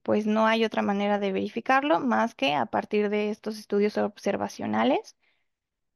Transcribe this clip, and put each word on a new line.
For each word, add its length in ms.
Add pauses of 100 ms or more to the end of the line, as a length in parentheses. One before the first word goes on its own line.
pues, 240
no 200
hay 180
otra 180
manera 360
de 140
verificarlo 680
más 340
que 200
a 120
partir 440
de 200
estos 280
estudios 400
observacionales, 1200 (800)